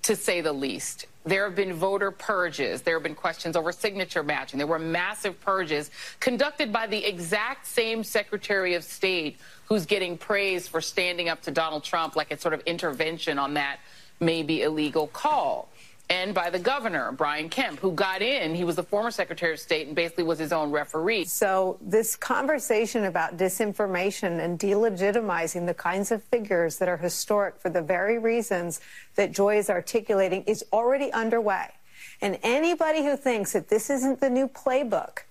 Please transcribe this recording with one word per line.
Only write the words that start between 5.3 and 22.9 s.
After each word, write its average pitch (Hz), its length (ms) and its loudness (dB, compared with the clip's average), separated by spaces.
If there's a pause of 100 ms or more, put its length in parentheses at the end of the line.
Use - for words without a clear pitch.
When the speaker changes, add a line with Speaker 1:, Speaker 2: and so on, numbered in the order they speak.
Speaker 1:
purges 160 500 0 (300)
conducted 269 520 2
by 226 140 0
the 214 160 -2
exact 208 640 -2
same 226 380 0
Secretary 202 680 0
of 170 100 -2
State 175 540 -2 (280)
who's 202 200 2
getting 180 320 0
praise 196 500 -2
for 165 140 -2
standing 175 480 -2
up 160 120 -4
to - 80 -6
Donald 156 320 0
Trump 165 340 -2
like 151 140 -2
it's 147 120 -8
sort 165 100 2
of 151 140 -2
intervention 160 720 -2
on 139 160 -2
that 139 240 -2 (420)
maybe 160 420 2
illegal 151 440 0
call, 165 640 0 (420)
and 185 240 0
by 175 160 0
the 180 80 0
governor, 185 540 0
Brian 151 360 -2
Kemp, 196 320 -4
who 185 120 0
got 190 280 0
in. 214 340 0
He 175 100 0
was 170 120 0
the 180 60 -2
former 214 280 0
Secretary 170 440 -2
of 151 60 -12
State 156 260 0
and 147 100 -6
basically 170 280 0
was 160 140 0
his 156 140 -2
own 156 180 0
referee. 160 540 0
Speaker 2:
So 190 560 2
this 214 340 2
conversation 240 880 0